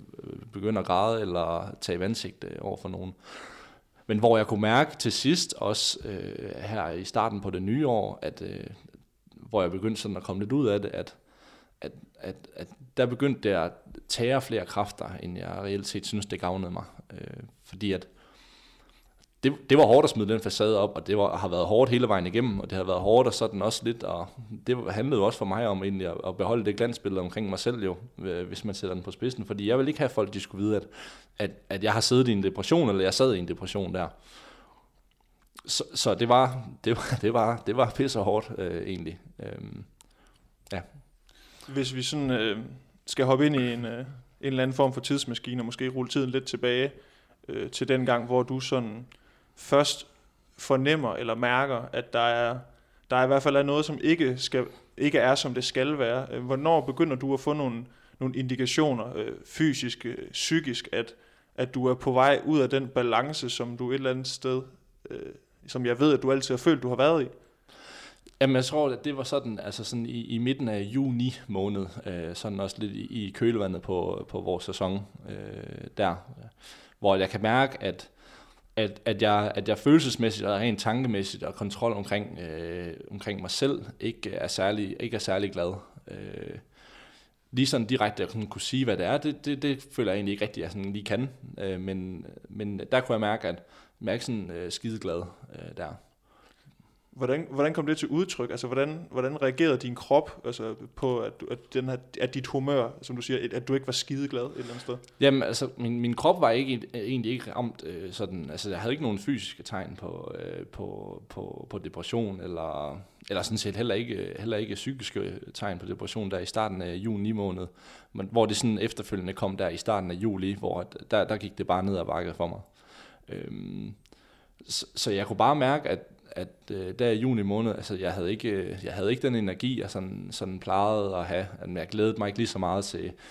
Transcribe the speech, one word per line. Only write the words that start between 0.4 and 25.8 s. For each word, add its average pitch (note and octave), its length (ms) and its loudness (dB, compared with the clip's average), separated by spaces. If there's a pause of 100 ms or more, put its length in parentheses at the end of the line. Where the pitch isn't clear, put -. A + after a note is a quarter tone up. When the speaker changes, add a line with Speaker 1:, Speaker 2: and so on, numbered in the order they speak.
Speaker 1:
begynde G2+ 260 0
at F#2 60 -2
græde, G#2+ 360 4
eller F2 600 -2
tage F2+ 220 -2
ansigt, A2 400 -4
øh, G1+ 180 -10
over G2 160 -6
for - 120 -10
nogen. F#2 240 -8 (920)
Men G#2+ 120 2
hvor A2+ 180 10
jeg G#2+ 100 6
kunne G#2 140 2
mærke B2+ 360 6
til A2+ 140 0
sidst, E3+ 420 2
også, - 520 0
øh, F#2+ 500 -8
her F#2+ 340 -4
i F2 140 -6
starten G#2+ 380 0
på G2+ 80 -4
det F#2 120 -2
nye B2 260 2
år, G#2+ 340 0
at, - 200 -8
øh, - 220 -8 (720)
hvor - 260 0
jeg F2 100 2
begyndte G#2 300 -2
sådan G2+ 160 -4
at F2+ 60 -8
komme F#2+ 180 -4
lidt G#2 100 -2
ud C#3 160 4
af G2+ 140 4
det, G#2 120 -6
at, - 220 -8 (640)
at, - 100 -8 (280)
at, F#2+ 160 -10 (200)
at E3+ 120 -12 (300)
der B2+ 80 6
begyndte B2 440 2
det G2 60 6
at E2+ 160 2 (380)
tære B2+ 320 2
flere G#2+ 240 -2
kræfter, - 440 -4 (140)
end F2+ 140 -8
jeg F2 120 -8 (140)
reelt G2 240 -2
set G2 200 -6
synes, G#2 180 -2
det F#2 140 -6
gavnede F#2 320 -2
mig. E2+ 120 -6 (300)
Øh, - 300 -12 (200)
fordi G2 280 -2
at F2+ 160 0 (1400)
det, C#3 100 4 (160)
det C3+ 80 10
var D3+ 80 12
hårdt B2+ 180 12
at D3 60 6
smide G#2+ 240 2
den A2+ 80 2
facade G#2+ 380 4
op, G#2 160 4
og - 120 -8
det G2+ 100 2
var, G2+ 200 4
har F#2+ 100 -2
været F2 180 2
hårdt A#2 260 6
hele A#2+ 160 4
vejen F#2 200 2
igennem, G#2+ 320 0
og - 100 -8
det F#2+ 80 -4
har F#2+ 60 -2
været F2+ 160 0
hårdt A2+ 280 6
og G#2+ 60 2
sådan G#2 280 -2
også A2 240 0
lidt, A2+ 180 -2
og F2 240 -6 (400)
det B2 260 -2
handlede A#2+ 280 2
jo F#2+ 40 8
også A2+ 140 2
for A2 60 -2
mig A2 220 0
om F#2+ 160 0